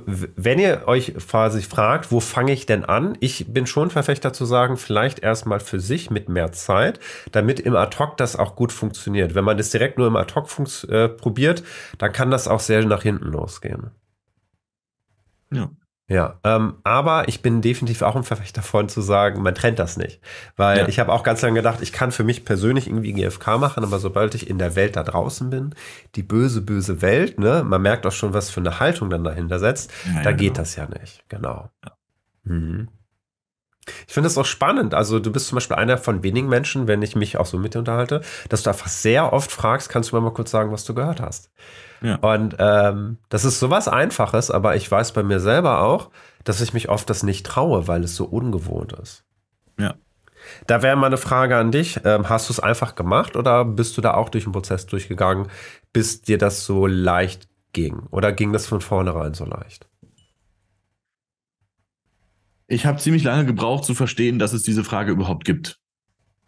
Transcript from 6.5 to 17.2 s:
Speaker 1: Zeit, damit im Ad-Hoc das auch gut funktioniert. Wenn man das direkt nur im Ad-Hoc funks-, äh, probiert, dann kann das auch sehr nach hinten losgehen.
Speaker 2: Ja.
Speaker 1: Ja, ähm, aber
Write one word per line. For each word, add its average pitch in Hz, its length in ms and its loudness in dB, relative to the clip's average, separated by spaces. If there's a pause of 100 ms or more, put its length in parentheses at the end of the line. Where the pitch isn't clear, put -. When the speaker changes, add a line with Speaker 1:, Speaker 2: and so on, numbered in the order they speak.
Speaker 1:
Zeit, 117 480 2 (320)
damit 113 280 4
im 120 160 2
Ad-Hoc 147 400 0
das 120 200 -2
auch - 200 -2
gut 120 160 0
funktioniert. 101 600 -2
Wenn 98 100 2
man 104 120 4
das 107 140 -2
direkt 113 280 0
nur 123 100 4
im 113 80 2
Ad-Hoc - 320 -2
funks-, - 360 -6
äh, 113 240 4
probiert, 127 540 0 (360)
dann 104 140 0
kann 127 180 0
das 131 180 0
auch 110 120 2
sehr 110 240 2
nach 104 180 2
hinten 104 240 -2
losgehen. - 640 -8 (1600)
Speaker 2:
Ja. 127 200 -4 (360)
Speaker 1:
Ja, 87 380 0
ähm, 110 300 2 (100)
aber 143 440 2